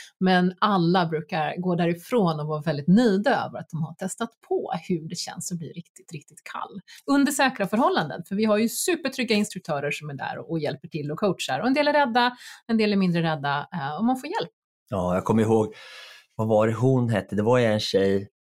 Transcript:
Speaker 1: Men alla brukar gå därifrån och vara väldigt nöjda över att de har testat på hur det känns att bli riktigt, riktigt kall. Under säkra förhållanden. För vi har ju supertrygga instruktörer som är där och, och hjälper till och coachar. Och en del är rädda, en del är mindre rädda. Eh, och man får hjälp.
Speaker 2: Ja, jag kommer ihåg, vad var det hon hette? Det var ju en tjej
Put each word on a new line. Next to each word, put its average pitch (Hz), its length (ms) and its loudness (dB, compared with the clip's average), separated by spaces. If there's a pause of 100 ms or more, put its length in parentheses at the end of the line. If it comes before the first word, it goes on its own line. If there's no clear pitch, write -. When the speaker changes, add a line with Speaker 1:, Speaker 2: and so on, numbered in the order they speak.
(200)
Speaker 1:
Men 185 400 4
alla 180 460 4
brukar 160 520 -4
gå 180 180 -2
därifrån 170 640 0
och 151 80 -6
vara 151 140 -4
väldigt 147 260 -2
nöjda 202 580 4
över - 140 -10
att 165 100 -14
de 160 140 -6
har 156 100 -8
testat 196 360 -6 (180)
på - 240 -2 (180)
hur 160 200 -4
det 175 60 -10
känns - 360 -10
att 175 60 -4
bli 160 100 -10
riktigt, - 460 -18
riktigt - 300 -18
kall. - 380 -12 (240)
Under 277 260 4
säkra 254 360 0
förhållanden. 220 600 0
För 196 80 -6
vi 214 100 0
har 208 120 2
ju 226 120 2
supertrygga 269 680 -2
instruktörer 156 560 -2
som 151 180 -8
är 143 40 -10
där - 260 -8
och, - 120 -14
och 165 80 -2
hjälper 147 280 -6
till 147 240 -6
och 151 80 -6
coachar. 175 400 -2
Och 180 80 -2
en 269 60 2
del 294 140 2
är 294 60 4
rädda, 247 420 2 (320)
en 226 100 0
del 214 160 2
är 196 40 2
mindre 175 240 2
rädda. 143 520 -2
Eh, 147 240 -6
och 208 80 -2
man 247 120 2
får 269 120 -12
hjälp. 415 220 -6 (380)
Speaker 2:
Ja, 90 260 0
jag 92 80 0
kommer 110 200 2
ihåg, 107 300 2 (600)
vad 110 120 -2
var 110 200 4
det 113 60 0
hon 123 360 2
hette? 98 260 -2
Det 101 80 0
var 120 140 4
ju 120 80 4
en 107 140 2
tjej 98 500 2 (220)